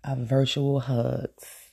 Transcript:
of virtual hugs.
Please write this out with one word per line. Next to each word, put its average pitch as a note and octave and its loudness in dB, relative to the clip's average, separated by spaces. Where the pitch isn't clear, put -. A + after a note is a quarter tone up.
of C3+ -4
virtual C3+ 2
hugs. B2 -2